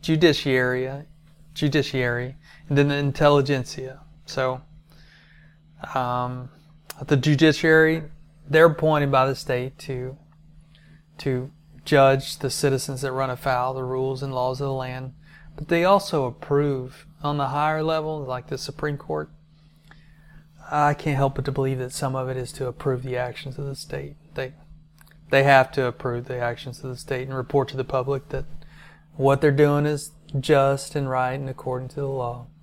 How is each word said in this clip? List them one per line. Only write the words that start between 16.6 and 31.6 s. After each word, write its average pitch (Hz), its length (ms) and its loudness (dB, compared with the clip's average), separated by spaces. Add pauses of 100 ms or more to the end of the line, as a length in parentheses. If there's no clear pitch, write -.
on 147 140 -2
the 139 100 -2
higher 151 360 -2
level, 156 400 -4
like 127 240 -8
the 135 100 -8
Supreme 147 400 -6
Court. 151 320 -6 (1400)
I 147 240 2
can't 147 240 -2
help 135 180 0
but 135 100 -4
to 139 60 -4
believe 135 280 -2
that 127 120 -8
some 131 240 -4
of 131 140 -4
it 131 80 -6
is 123 160 -8
to 131 140 -6
approve 127 360 -4
the 123 140 -6
actions 123 400 -8
of 143 80 -8
the 139 100 -8
state. 143 400 -10 (200)
They, 131 180 -8 (760)
they 139 140 6
have 135 300 6
to 135 140 0
approve 120 380 -6
the 127 120 -8
actions 120 460 -8
of 131 60 -10
the 123 80 -10
state 127 300 -6
and 131 80 -8
report 131 340 0
to 131 80 -8
the 131 60 -2
public 135 460 -4
that 131 160 -6 (720)
what 135 260 4
they're 147 100 6
doing 147 340 4
is 147 260 -4 (280)
just 139 560 2
and 139 140 -2
right 127 240 0
and 139 160 -8
according 127 400 -8